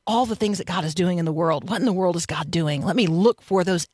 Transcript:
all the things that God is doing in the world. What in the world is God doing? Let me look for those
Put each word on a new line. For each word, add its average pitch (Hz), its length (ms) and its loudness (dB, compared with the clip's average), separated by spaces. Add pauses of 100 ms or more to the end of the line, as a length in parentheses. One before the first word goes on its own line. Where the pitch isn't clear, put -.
all 226 200 0
the 226 100 -2
things 202 220 0
that 180 100 -6
God 180 160 -4
is 156 100 -4
doing 180 240 0
in 170 80 0
the 156 60 0
world. 156 380 0
What 233 100 -2
in 254 60 0
the 226 80 2
world 180 240 0
is 170 80 -4
God 151 260 -6
doing? 151 320 0
Let 180 140 -2
me 220 100 4
look 175 340 2
for 190 220 0
those 175 300 0